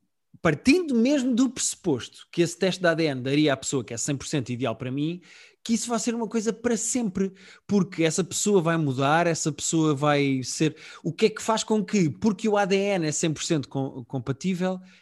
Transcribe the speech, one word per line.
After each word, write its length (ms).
partindo 540
mesmo 400
do 160
pressuposto 840
que 80
esse 180
teste 220
de 80
A 60
D 100
N 160
daria 320
à 60
pessoa 260
que 80
é 60
cem 180
por 100
cento 220
ideal 260
para 160
mim, 300
que 120
isso 160
vai 80
ser 160
uma 120
coisa 240
para 280
sempre, 520
porque 380
essa 200
pessoa 380
vai 160
mudar, 480
essa 260
pessoa 420
vai 480
ser, 320
o 80
que 140
é 20
que 140
faz 200
com 220
que, 240
porque 400
o 80
A 80
D 100
N 320
é 60
cem 180
por 140
cento 240
com-, 380
compatível, 760